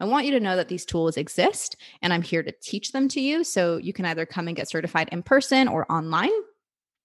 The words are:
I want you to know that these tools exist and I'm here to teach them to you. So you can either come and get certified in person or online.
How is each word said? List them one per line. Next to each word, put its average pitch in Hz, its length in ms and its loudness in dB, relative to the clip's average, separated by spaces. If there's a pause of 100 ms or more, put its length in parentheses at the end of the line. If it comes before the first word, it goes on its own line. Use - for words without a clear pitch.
I 185 40 -2
want 262 220 2
you 285 60 2
to 254 80 4
know 190 160 0
that 170 120 0
these 180 160 -6
tools 165 320 0
exist - 600 0 (260)
and 180 100 2
I'm 170 100 2
here 165 200 -2
to 147 100 -8 (100)
teach - 300 -8
them 269 160 0
to 277 120 -2
you. 294 240 0
So 175 340 0
you 185 140 -6
can 185 120 -6
either 160 220 -2
come 170 220 -6
and 170 80 -6
get - 120 -6
certified 165 440 -2
in 175 100 -6
person 269 460 4
or - 220 -2
online. 165 400 0 (760)